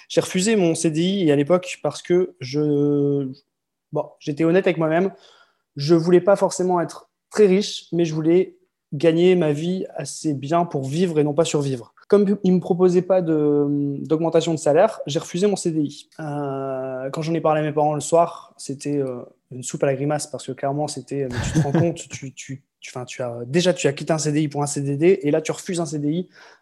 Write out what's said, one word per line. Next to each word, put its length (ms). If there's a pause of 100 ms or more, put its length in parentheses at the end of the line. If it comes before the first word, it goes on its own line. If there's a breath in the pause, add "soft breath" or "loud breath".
J'ai 140
refusé 340
mon 200
C 160
D 100
I 300
à 40
l'époque 460
parce 220
que 360
je, 880 (640)
bon, 140 (140)
j'étais 240
honnête 240
avec 100
moi-même. 340 (640 soft breath)
Je 200
voulais 260
pas 140
forcément 440
être 300 (220)
très 160
riche, 440
mais 140
je 80
voulais 440 (360)
gagner 420
ma 160
vie 340 (100)
assez 380
bien 320
pour 200
vivre 340
et 40
non 100
pas 120
survivre. 480 (140)
Comme 380
ils 80
me 80
proposaient 400
pas 200
de, 840
d'augmentation 480
de 40
salaire, 500
j'ai 120
refusé 260
mon 120
C 140
D 100
I. 280 (120)
Euh, 880
quand 100
j'en 120
ai 80
parlé 180
à 40
mes 100
parents 220
le 40
soir, 560
c'était, 400
euh, 280 (280)
une 100
soupe 220
à 40
la 60
grimace 320
parce 220
que 60
clairement, 340
c'était, 360
euh, « 80
Mais 120
tu 160
te 40
rends 100
compte, 220
tu, 380
tu, 300 (160)
tu, 160
enfin, 80
tu 180
as, 240
déjà, 280
tu 140
as 60
quitté 200
un 40
C 140
D 80
I 80
pour 160
un 40
C 120
D 160
D 260
et 100
là, 100
tu 100
refuses 300
un 40
C 140
D 100
I. 200 (320 loud breath)